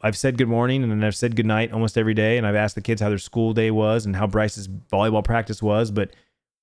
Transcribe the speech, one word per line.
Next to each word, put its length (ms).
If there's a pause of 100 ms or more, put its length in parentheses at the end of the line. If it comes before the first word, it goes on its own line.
I've 140
said 220
good 100
morning, 340
and 80
then 140
I've 100
said 220
good 100
night 260
almost 260
every 160
day, 240
and 80
I've 100
asked 180
the 60
kids 220
how 80
their 80
school 340
day 180
was 360
and 100
how 100
Bryce's 400
volleyball 560
practice 400
was, 280
but 220 (500)